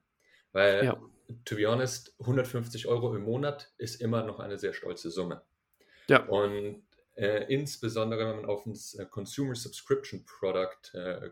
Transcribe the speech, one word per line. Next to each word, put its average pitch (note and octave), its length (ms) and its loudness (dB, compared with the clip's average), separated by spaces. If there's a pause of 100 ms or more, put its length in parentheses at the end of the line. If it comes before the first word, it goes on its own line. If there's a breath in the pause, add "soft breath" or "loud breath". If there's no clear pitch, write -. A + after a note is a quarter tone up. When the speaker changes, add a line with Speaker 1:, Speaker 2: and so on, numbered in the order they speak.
(520)
Speaker 1:
Weil, G2 320 6
Speaker 2:
Ja. - 180 2 (420)
Speaker 1:
to A2 120 -4
be G#2 100 4
honest, B2 520 0
hundertfünfzig B2 680 0
Euro A#2+ 300 2
im G2 60 -4
Monat C#3 560 -2
ist - 220 -8
immer A2+ 220 2
noch A2 160 -6
eine G2+ 200 -8
sehr F#2+ 140 -2
stolze - 380 -8
Summe. F2 320 -4 (680 soft breath)
Speaker 2:
Ja. C3+ 180 8
Speaker 1:
Und, G#2 580 2 (320)
äh, G#2 360 2
insbesondere, A2+ 760 0
wenn G#2+ 80 -4
man G#2+ 80 -8
auf G2+ 220 -2
ein G#2+ 60 -4
S-, - 220 -12
äh, G2 120 -8
Consumer B2+ 500 -4
Subscription G#2 680 -8
Product, F#2 680 -4
äh, F2+ 380 -8